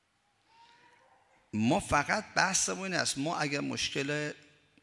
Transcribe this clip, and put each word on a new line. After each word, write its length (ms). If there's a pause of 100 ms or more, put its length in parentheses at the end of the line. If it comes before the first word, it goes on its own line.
(1500)
ما 280
فقط 540
بحثمون 580
این 20
است. 240
ما 180
اگر 240
مشکل 720 (500)